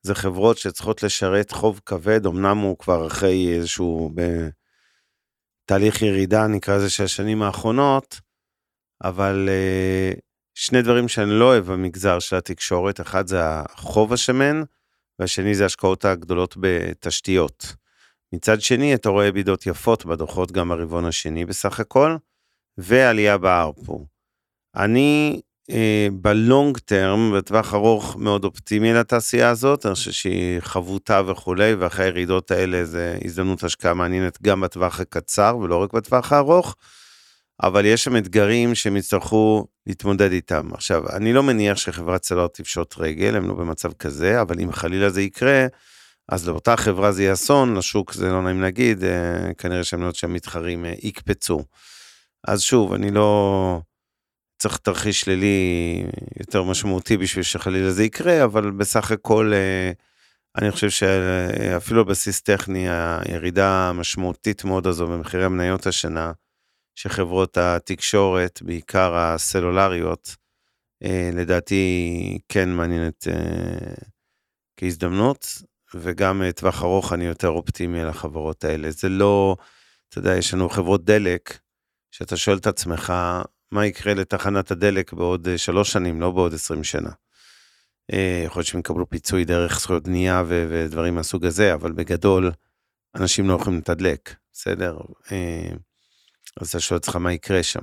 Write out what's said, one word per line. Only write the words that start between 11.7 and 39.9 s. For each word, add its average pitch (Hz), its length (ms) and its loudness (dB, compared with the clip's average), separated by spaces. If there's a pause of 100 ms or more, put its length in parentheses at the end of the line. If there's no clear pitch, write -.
במגזר 92 460 0
של 92 180 -4
התקשורת, 92 640 -2
אחד 95 260 -4
זה 92 160 -2
החוב 80 720 0
השמן, 139 500 0 (560)
והשני 95 360 0
זה 98 80 2
ההשקעות 95 420 0
הגדולות 90 560 0
בתשתיות. 87 1120 -2 (580)
מצד 104 280 2
שני, 135 340 2
אתה 110 140 0
רואה 101 180 4
יבידות 98 400 0
יפות 107 400 0
בדוחות, 82 460 -4
גם 87 160 -2
ברבעון 85 360 -4
השני 85 400 -4
בסך 95 360 -6
הכל, 147 360 2 (600)
ועלייה 107 600 4
בארפו. 82 680 0 (680)
אני, 143 640 2 (300)
אה, 107 420 2
בלונג 113 680 4
טרם, 101 580 2
בטווח 101 380 0
ארוך, 104 420 2
מאוד 101 280 0
אופטימי 107 480 0
לתעשייה 120 580 2
הזאת, 131 360 0
אני 95 80 0
חושב - 180 -6
שהיא 90 480 -2
חבוטה 95 680 0
וכולי, 95 480 0
ואחרי 90 300 -2
הירידות 90 460 0
האלה 92 340 0
זה 85 400 -6
הזדמנות 90 400 -2
השקעה 85 300 0
מעניינת 90 480 -2
גם 98 180 2
בטווח 90 400 -2
הקצר, 104 640 0
ולא 87 200 2
רק 101 100 -2
בטווח 123 400 0
הארוך, 147 440 4 (840)
אבל 95 240 4
יש 110 180 4
שם 123 120 0
אתגרים 110 580 2
שהם 101 220 -2
יצטרכו 107 720 2 (200)
להתמודד 98 460 2